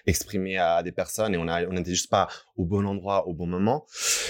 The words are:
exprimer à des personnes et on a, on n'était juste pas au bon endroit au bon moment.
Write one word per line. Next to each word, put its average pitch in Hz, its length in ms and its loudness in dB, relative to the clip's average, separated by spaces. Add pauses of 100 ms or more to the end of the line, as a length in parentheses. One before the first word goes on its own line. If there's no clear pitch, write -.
exprimer 95 520 -2
à 85 260 2
des 87 100 -6
personnes 101 400 -2
et 87 40 2
on 82 120 0
a, 85 180 0
on 92 60 -4
n'était 90 180 -2
juste 90 180 -2
pas 95 180 4 (280)
au 92 100 0
bon 101 200 2
endroit 98 420 0
au 90 60 -4
bon 85 120 -6
moment. 98 400 0 (440)